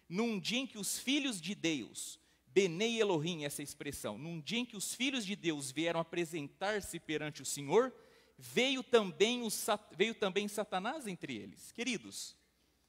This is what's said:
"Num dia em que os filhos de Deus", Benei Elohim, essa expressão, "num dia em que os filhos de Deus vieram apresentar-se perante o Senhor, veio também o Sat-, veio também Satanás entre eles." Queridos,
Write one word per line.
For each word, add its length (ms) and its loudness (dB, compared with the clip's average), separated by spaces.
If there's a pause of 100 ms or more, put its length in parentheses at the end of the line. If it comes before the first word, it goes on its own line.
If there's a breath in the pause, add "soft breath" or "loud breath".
"Num 300 0
dia 200 -2
em 80 -2
que 120 -12
os 200 -4
filhos 420 0
de 140 -6
Deus", 680 -2 (260 soft breath)
Benei 540 4
Elohim, 440 2
essa 180 -4
expressão, 560 -6
"num 220 -6
dia 200 -2
em 60 -2
que 100 -14
os 180 -4
filhos 300 0
de 100 -2
Deus 380 -2
vieram 260 2
apresentar-se 1040 -2
perante 420 -4
o 40 -8
Senhor, 460 4 (440 loud breath)
veio 460 2
também 600 4
o 80 -2
Sat-, 460 -2
veio 180 2
também 320 0
Satanás 640 -2
entre 260 -6
eles." 380 -10
Queridos, 640 -4 (520)